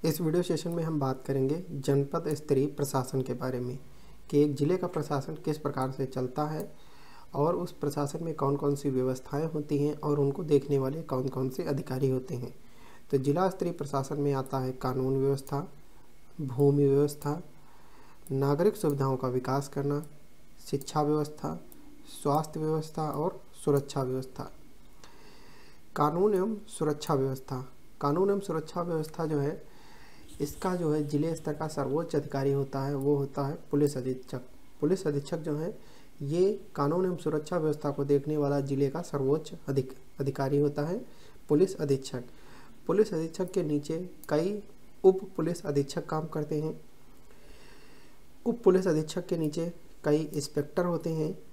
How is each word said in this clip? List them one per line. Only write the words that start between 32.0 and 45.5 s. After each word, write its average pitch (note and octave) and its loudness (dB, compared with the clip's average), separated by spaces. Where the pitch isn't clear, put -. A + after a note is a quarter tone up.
अधिकारी C#3 2
होता C#3 0
है, C#3+ -2
वो C#3 4
होता C#3 0
है D3 -4
पुलिस C#3+ 4
अधीक्षक। B2+ -4
पुलिस E3 2
अधीक्षक C#3+ 0
जो D#3 -2
है, E3 -4
ये F3+ 2
कानून D#3+ 4
एवं F3+ 0
सुरक्षा D3+ 0
व्यवस्था D3+ 2
को C#3+ 0
देखने C#3+ 4
वाला C#3+ 4
जिले C#3 2
का D#3+ -2
सर्वोच्च D3 0
अधिक-, C3+ 0
अधिकारी C#3 2
होता D3 4
है, F#3 -2
पुलिस F#3 6
अधीक्षक। C3+ 0
पुलिस G3+ 4
अधीक्षक E3 -2
के F3+ 2
नीचे D#3 -2
कई F#3+ 2
उप F#3+ 10
पुलिस E3 0